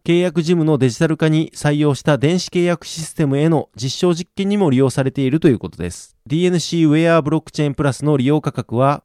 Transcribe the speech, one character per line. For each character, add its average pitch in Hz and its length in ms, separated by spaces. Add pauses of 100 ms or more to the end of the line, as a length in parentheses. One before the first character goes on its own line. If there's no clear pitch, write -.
契 170 160
約 175 220
事 165 100
務 165 120
の 156 140
デ 131 100
ジ 110 120
タ 165 80
ル 156 80
化 156 120
に 156 240
採 147 260
用 147 180
し - 80
た 147 120
電 156 220
子 - 100
契 175 140
約 175 240
シ 165 160
ス - 120
テ 160 120
ム 139 120
へ 156 100
の 160 260
実 131 260
証 180 140
実 175 220
験 196 140
に 208 60
も 190 140
利 127 60
用 131 140
さ 139 120
れ 131 80
て 139 120
い 131 80
る 160 100
と 165 80
い 135 40
う 101 60
こ 87 100
と - 100
で 87 120
す。 - 260 (100)
デ 131 100
ィ 175 80
ー - 20
エ 175 40
ヌ 175 100
シ 170 220
ー 156 60
ウ 147 40
ェ 165 220
ア 160 80
ブ 143 80
ロ 160 80
ッ - 40
ク - 80
チ - 120
ェ 147 40
ー 143 40
ン 131 40
プ - 80
ラ 139 100
ス - 120
の 151 120
利 127 100
用 147 140
価 143 120
格 113 240
は、 139 280